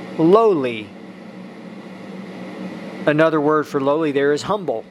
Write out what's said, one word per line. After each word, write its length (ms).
lowly. 720
Another 340
word 280
for 120
lowly 320
there 220
is 80
humble. 500